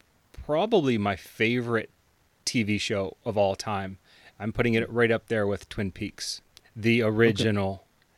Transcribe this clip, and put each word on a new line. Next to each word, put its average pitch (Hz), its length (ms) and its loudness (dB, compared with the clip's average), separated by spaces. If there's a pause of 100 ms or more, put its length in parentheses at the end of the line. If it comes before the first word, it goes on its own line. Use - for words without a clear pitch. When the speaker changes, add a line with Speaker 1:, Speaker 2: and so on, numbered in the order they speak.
(320)
Speaker 1:
probably 156 680 2
my 101 160 0
favorite 117 760 -2 (560)
T 120 160 0
V 104 160 0
show 98 380 -4 (100)
of 107 100 -4
all 98 180 2
time. 98 440 -6 (420)
I'm 110 140 -6
putting 120 180 0
it 113 180 0
right 117 200 2
up 113 180 -2
there 107 180 0
with 101 220 -4
Twin 101 240 -6
Peaks, - 480 -10 (340)
the 113 280 2
Speaker 2:
Okay. 110 120 2
Speaker 1:
original, 104 720 2 (340)